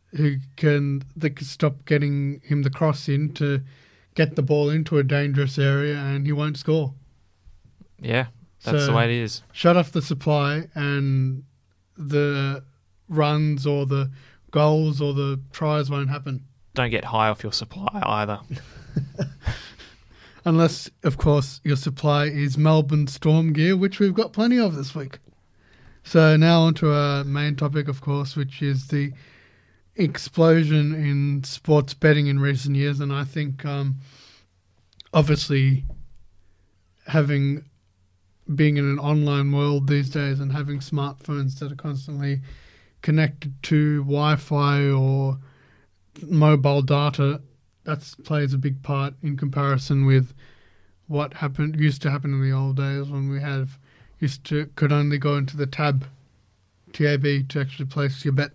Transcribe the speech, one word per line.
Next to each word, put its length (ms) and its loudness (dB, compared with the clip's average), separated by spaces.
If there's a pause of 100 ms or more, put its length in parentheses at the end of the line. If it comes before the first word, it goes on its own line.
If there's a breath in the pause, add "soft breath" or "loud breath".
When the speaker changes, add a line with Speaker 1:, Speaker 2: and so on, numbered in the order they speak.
(160)
Speaker 1:
who 220 0 (180)
can, 480 0 (140)
that 140 -2
can 140 -10
stop 400 -2
getting 600 0
him 180 0
the 60 0
cross 400 -2
in 240 0
to 280 -2 (520 loud breath)
get 240 0
the 40 2
ball 280 2
into 280 0
a 60 4
dangerous 540 0
area 400 0
and 280 -4
he 60 0
won't 260 -2
score. 360 0 (1080)
Speaker 2:
Yeah, 280 -2 (360)
that's 220 0
Speaker 1:
So 60 2
Speaker 2:
the 20 4
way 120 4
it 60 0 (120)
is. 180 -8 (100)
Speaker 1:
shut 240 4
off 160 2
the 100 -2
supply 720 -2
and 680 0 (540)
the 680 -2 (460)
runs 560 0
or 200 0
the 260 0 (400 loud breath)
goals 500 2
or 120 0
the 260 -2 (120)
tries 380 -2
won't 200 -2
happen. 340 -6 (300)
Speaker 2:
Don't 160 -2
get 160 -2
high 240 2
off 140 -2
your 100 -8
supply 400 -8
either. 520 -2
Speaker 1:
<laughs> 800 -8 (1200 loud breath)
Unless, 440 2 (120)
of 140 0
course, 460 0
your 120 0
supply 500 0
is 320 -2
Melbourne 500 4
Storm 440 2
gear, 240 2
which 240 0
we've 140 4
got 180 0
plenty 280 2
of 160 0
this 180 -8
week. 240 -10 (840 soft breath)
So 340 6
now 240 6
on 140 4
to 160 2
our 320 0
main 320 -2
topic, 320 -2
of 140 -6
course, 340 -4
which 260 -6
is 280 -2
the 220 -2 (840 soft breath)
explosion 1000 2
in 500 -2
sports 520 0
betting 320 4
in 120 0
recent 360 0
years. 240 0
And 120 -4
I 120 -4
think, 420 -6
um, 300 -4 (1200 loud breath)
obviously, 680 2 (1200)
having, 580 0 (880)
being 240 4
in 80 2
an 140 0
online 520 2
world 360 0
these 240 0
days 280 -2
and 120 -4
having 280 -4
smartphones 800 -6
that 140 -8
are 40 -12
constantly 680 -6 (600 loud breath)
connected 640 0
to 400 2
Wi-Fi 880 2
or 480 2 (840 loud breath)
mobile 600 4
data, 580 0 (440)
that 140 -6 (240)
plays 280 -2
a 60 0
big 240 -4
part 400 -4
in 160 -4
comparison 720 0
with 260 4 (760 soft breath)
what 280 -4
happened, 440 -2
used 220 2
to 80 -2
happen 240 -2
in 80 0
the 140 2
old 220 0
days 320 -2
when 200 -4
we 100 -4
have, 380 -4 (420 soft breath)
used 260 -4
to, 200 -2 (100)
could 160 2
only 280 2
go 180 0
into 180 -4
the 120 -2
tab, 360 0 (920)
T 120 0
A 140 2
B, 240 0
to 180 -6
actually 240 -6
place 400 -4
your 80 0
bet. 220 0